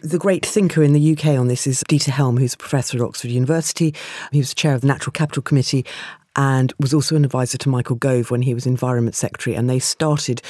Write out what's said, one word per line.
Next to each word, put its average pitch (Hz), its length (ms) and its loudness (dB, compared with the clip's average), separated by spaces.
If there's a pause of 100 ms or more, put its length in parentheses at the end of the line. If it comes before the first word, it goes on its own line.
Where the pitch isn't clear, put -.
The 165 180 -4
great 190 280 0
thinker 175 360 2
in 143 100 6
the 147 80 6
U 156 160 4
K 147 200 2
on 123 120 2
this 123 180 -2
is 131 220 -2
Dieter 143 200 2
Helm, 131 280 2
who's 127 180 2
a - 40 -20
professor 127 400 -4
at 120 40 0
Oxford - 280 -6
University. 151 640 0 (380)
He 147 60 4
was 135 160 0
chair 147 200 0
of 120 60 0
the 131 60 0
Natural 139 260 0
Capital 147 300 -4
Committee 131 420 0 (520)
and 131 440 2
was 135 120 0
also 156 220 2
an 151 100 4
advisor 127 340 -2
to - 100 -2
Michael 123 280 0
Gove 123 340 0
when 120 120 0
he 127 120 0
was 123 120 -4
Environment 123 480 0
Secretary. - 400 -4
And 120 160 0
they 127 80 2
started 147 720 -2